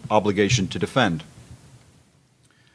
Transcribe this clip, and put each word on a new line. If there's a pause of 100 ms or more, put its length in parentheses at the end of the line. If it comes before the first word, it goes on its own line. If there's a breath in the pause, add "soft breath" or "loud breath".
obligation
to
defend. (1500 soft breath)